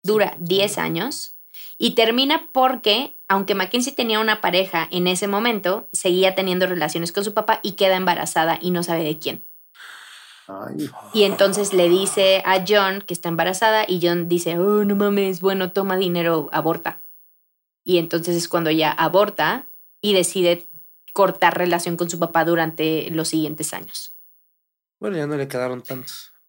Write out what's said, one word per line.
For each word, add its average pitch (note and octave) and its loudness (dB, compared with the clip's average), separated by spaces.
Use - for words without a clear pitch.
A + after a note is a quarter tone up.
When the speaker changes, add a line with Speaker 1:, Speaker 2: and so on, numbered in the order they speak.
Speaker 1:
Dura G#3 2
Speaker 2:
Sí. - -14
Speaker 1:
diez G3 0
años E3 -4
y A3+ 0
termina C4 2
porque, B3+ 0
aunque G3 0
Mackenzie B3 -2
tenía A3 -2
una G#3+ 0
pareja F3+ 0
en F3+ 0
ese F3+ 0
momento, G3+ -2
seguía F#3 2
teniendo F#3 0
relaciones E3+ -2
con G3+ -4
su G3+ -6
papá A3 0
y E3+ -6
queda F#3+ 4
embarazada E3 0
y F3+ -2
no E3+ 0
sabe E3+ -2
de D#3 -4
quién. - -8
Speaker 3:
Ay. - -10
Speaker 1:
Y G#3+ 4
entonces G3 2
le F3 6
dice F#3+ 4
a F#3+ 2
John G3+ 2
que - -8
está E3+ -6
embarazada G#3+ 2
y F3+ -2
John F3 0
dice, E3+ 0
"Oh, G#3 2
no G3+ 2
mames, G3 0
bueno, F#3+ 0
toma F#3+ -2
dinero, E3+ 0
aborta." D#3+ -2
Y F3+ 2
entonces E3+ -2
es E3+ -2
cuando E3 0
ella D#3+ 2
aborta F#3 0
y G#3 0
decide F3 2
cortar F3+ 2
relación F3 0
con F3 -2
su F3 -6
papá E3 0
durante D#3+ 0
los D#3+ -2
siguientes D#3 -4
años. - -14
Speaker 2:
Bueno, G#3 -6
ya D3 -4
no D3 -4
le C3+ -4
quedaron B2 -6
tantos. - -14